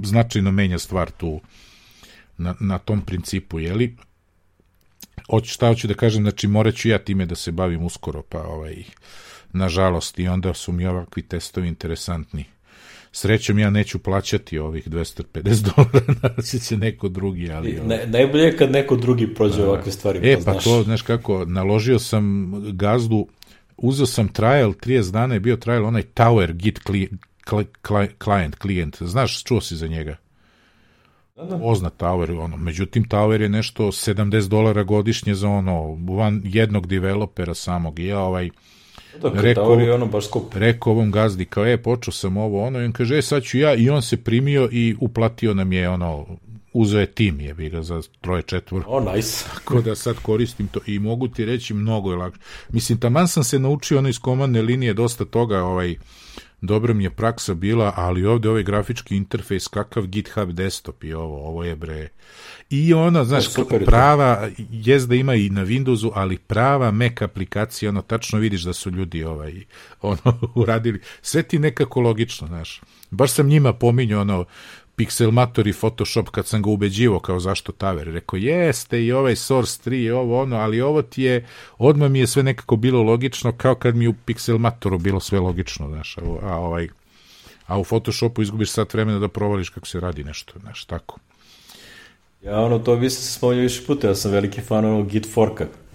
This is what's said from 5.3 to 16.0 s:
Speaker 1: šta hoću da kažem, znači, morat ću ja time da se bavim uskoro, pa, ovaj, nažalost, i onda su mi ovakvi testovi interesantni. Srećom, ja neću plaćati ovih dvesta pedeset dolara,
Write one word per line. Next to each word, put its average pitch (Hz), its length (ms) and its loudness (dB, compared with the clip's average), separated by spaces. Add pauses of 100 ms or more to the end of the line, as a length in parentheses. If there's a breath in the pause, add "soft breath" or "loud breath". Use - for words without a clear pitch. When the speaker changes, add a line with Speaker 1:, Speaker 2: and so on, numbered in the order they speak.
Speaker 1:
šta - 180 0
hoću 117 200 2
da 101 60 0
kažem, 110 300 2
znači, 104 240 0
morat 107 280 2
ću - 140 -2
ja 107 100 4
time 95 260 -2
da 85 100 -6
se - 160 -8
bavim 85 320 -2
uskoro, 78 380 -8
pa, 80 220 -10
ovaj, 80 400 -12 (680 loud breath)
nažalost, 90 640 0
i 90 80 -2
onda 92 260 -2
su - 180 -8
mi 87 140 -2
ovakvi 90 380 -6
testovi 90 440 -6
interesantni. 82 800 -8 (640 loud breath)
Srećom, 110 480 0
ja 104 100 4
neću 104 300 0
plaćati 95 600 -2
ovih 78 300 -8
dvesta 82 340 -6
pedeset 104 440 0
dolara, 127 460 6 (100)